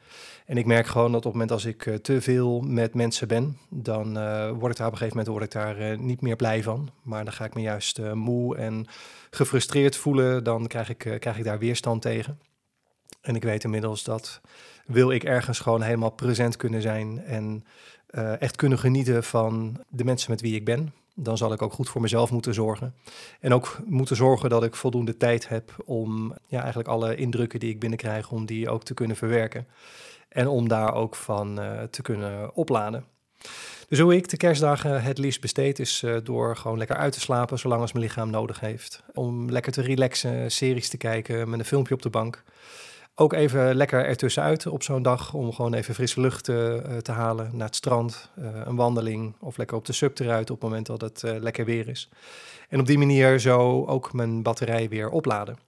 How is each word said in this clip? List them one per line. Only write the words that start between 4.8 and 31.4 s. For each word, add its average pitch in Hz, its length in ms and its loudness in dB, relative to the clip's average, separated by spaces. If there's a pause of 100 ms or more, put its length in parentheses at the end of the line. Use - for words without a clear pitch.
op 113 60 -2
een 107 60 -10
gegeven 117 180 -2
moment, 110 100 -2
word 107 160 -4
ik 104 80 -8
daar, 107 260 -4
eh, 107 200 -4
niet 123 240 -4
meer 120 140 0
blij 113 280 0
van. 117 260 -4 (120)
Maar 107 220 -8
dan 107 100 -10
ga 113 120 -8
ik 107 80 -10
me 117 80 -6
juist, 107 380 -4
eh, 107 120 -4
moe 120 460 -2
en 110 300 -6 (420)
gefrustreerd 139 640 2
voelen, 127 480 2
dan 117 240 0
krijg 113 220 -6
ik, - 160 -10
eh, 113 140 -6
krijg 110 180 -4
ik 113 60 -4
daar 107 160 -2
weerstand 117 420 0
tegen. 113 380 -4 (800)
En 120 140 -2
ik 113 80 -2
weet 107 200 -2
inmiddels 107 400 -4
dat - 380 -8 (440)
wil 127 260 6
ik 123 120 0
ergens 123 360 0
gewoon 113 220 2
helemaal 113 300 0
present 120 460 0
kunnen 113 240 -2
zijn 110 420 -4
en, 107 420 -6 (420)
eh, 110 340 -4
echt 123 140 -2
kunnen 135 240 4
genieten 127 440 4
van 113 640 0
de 123 140 -2
mensen 123 280 0
met 110 100 -2
wie 113 140 -2
ik 107 100 -6
ben, 143 280 0 (200)
dan 113 240 -2
zal 113 160 0
ik 107 80 -4
ook 110 120 -2
goed - 160 -4
voor 117 120 -2
mezelf 117 300 4
moeten 120 220 0
zorgen. 110 420 -2 (440)
En 131 140 2
ook - 320 2
moeten 131 300 2
zorgen 131 340 6
dat 117 140 4
ik 113 120 0
voldoende 117 420 0
tijd 120 300 2
heb 113 280 -6 (100)
om, 110 480 -4 (120)
ja, 127 140 -4
eigenlijk 117 300 -4
alle 113 260 0
indrukken 120 440 -2
die 113 100 -4
ik 110 100 -6
binnenkrijg, 110 520 -4
om 110 140 -4
die 113 240 -4
ook 113 140 -2
te - 100 -10
kunnen 113 220 -2
verwerken. 113 520 0 (640)
En 127 180 2
om 123 200 2
daar 110 260 2
ook 113 220 -2
van, 104 440 -4